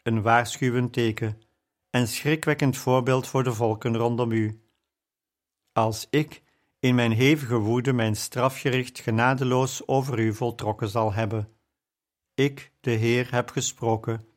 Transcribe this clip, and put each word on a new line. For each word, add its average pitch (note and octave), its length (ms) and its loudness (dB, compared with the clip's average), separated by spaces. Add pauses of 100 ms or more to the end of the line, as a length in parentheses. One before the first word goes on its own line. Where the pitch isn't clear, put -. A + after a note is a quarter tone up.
een A2+ 200 0
waarschuwend A#2+ 720 2
teken A2 480 -2 (480)
en B2 180 2
schrikwekkend D3 680 0
voorbeeld B2+ 500 0
voor C3 160 0
de B2 100 0
volken A2+ 440 -2
rondom A#2 340 0
u. A2 320 -2 (1080)
Als A2 360 0
ik - 340 -2 (360)
in B2+ 160 4
mijn A#2 160 2
hevige B2+ 460 2
woede A#2+ 360 0
mijn A2 220 0
strafgericht B2+ 840 -2
genadeloos B2+ 880 0
over C3 320 0
u A2 140 0
voltrokken A2 560 -4
zal A2 240 0
hebben. A2 400 -4 (800)
Ik, C#3 460 -2
de A#2+ 120 -2
Heer, A#2 400 0
heb A2+ 180 0
gesproken. A2+ 880 -4